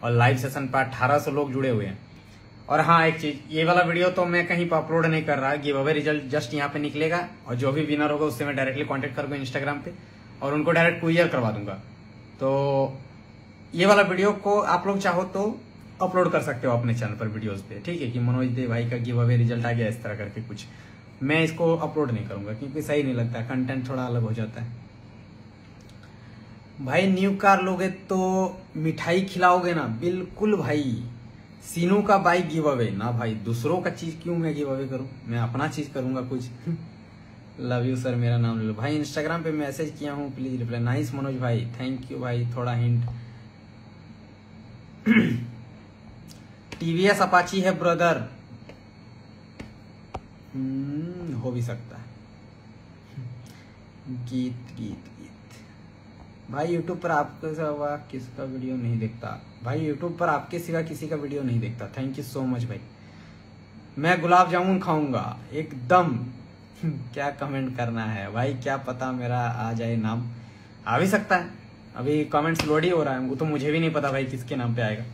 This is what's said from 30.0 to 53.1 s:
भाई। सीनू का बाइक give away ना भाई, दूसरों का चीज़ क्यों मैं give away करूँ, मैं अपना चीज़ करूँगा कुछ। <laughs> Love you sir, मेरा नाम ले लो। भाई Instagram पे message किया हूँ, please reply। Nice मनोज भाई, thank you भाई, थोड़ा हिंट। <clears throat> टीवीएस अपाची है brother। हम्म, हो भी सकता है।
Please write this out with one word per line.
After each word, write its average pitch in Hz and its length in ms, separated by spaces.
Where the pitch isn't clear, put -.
भाई। 139 480
सीनू 185 380
का 202 160
बाइक 175 320
give 151 200
away 120 220
ना 110 200
भाई, 117 240
दूसरों 117 460
का 175 80
चीज़ 165 340
क्यों 170 140
मैं 160 180
give 143 140
away 135 180
करूँ, 131 220
मैं 117 120
अपना 120 280
चीज़ 147 240
करूँगा 131 300
कुछ। 123 200
<laughs> - 1200
Love 123 240
you 127 180
sir, 127 120
मेरा 120 220
नाम 117 220
ले 110 60
लो। 110 80
भाई 147 300
Instagram 160 400
पे 160 80
message 147 480
किया 147 140
हूँ, 143 220
please 131 240
reply। 117 220
Nice 120 320
मनोज 135 260
भाई, 117 280
thank 127 320
you 135 100
भाई, 120 240
थोड़ा 123 180
हिंट। 120 320
<clears throat> 196 320
टीवीएस 185 420
अपाची 185 400
है 185 180
brother। 165 500
हम्म, 143 800
हो 120 180
भी 120 100
सकता 113 360
है। - 60